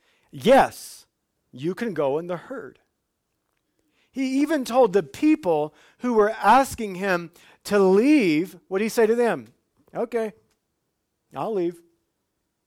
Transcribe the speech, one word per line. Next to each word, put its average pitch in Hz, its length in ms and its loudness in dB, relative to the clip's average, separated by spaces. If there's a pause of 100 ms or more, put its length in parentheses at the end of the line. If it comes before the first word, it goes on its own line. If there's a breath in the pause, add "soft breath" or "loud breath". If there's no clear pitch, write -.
(300)
"Yes, 165 760 0 (480)
you 143 200 -6
can 226 200 -8
go 147 240 -2
in 175 100 -12
the 180 80 -8
herd." - 440 -16 (1300)
He 262 300 -2
even 294 240 -2
told 262 260 2
the 196 100 2
people 175 720 0 (260 soft breath)
who 247 140 -4
were 214 180 2
asking 220 640 0
him 175 360 -4 (320 soft breath)
to 202 160 0
leave, 190 880 2
what 190 120 -4
did 220 60 -2
he 220 40 -4
say 220 180 2
to 226 80 2
them? 175 380 -2 (420)
"Okay, 220 380 -6 (1000)
I'll 170 200 -8
leave." 175 280 -6 (840)